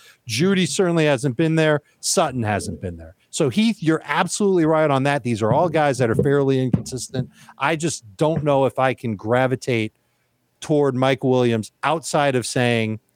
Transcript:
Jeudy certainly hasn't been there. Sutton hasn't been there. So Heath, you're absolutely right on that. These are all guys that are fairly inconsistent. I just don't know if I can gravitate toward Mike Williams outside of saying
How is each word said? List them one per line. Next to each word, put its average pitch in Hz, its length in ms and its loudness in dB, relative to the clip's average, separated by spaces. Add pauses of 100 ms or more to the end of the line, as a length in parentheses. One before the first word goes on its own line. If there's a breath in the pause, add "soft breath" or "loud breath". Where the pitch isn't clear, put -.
(280 soft breath)
Jeudy 180 400 0
certainly 170 380 0
hasn't 135 320 0
been 160 200 0
there. 156 240 2 (180)
Sutton 135 420 -2
hasn't 101 400 -4
been 87 160 -8
there. 80 180 -20 (140)
So 147 200 -2
Heath, 214 340 0
you're 156 200 0
absolutely 175 640 0
right 156 240 2
on 135 140 2
that. 143 180 0
These 113 220 -2
are 110 100 2
all 170 160 2
guys 147 300 0
that 120 100 2
are 107 60 0
fairly 139 440 2
inconsistent. 127 680 -4 (300 loud breath)
I 151 160 -2
just - 280 -6 (140)
don't 156 260 0
know 139 220 2
if 123 140 -2
I 131 160 0
can 113 200 -6
gravitate 123 800 -2 (640)
toward 143 360 0
Mike 131 280 2
Williams 123 480 2 (120)
outside 143 520 0
of 120 120 -2
saying 113 520 0 (160)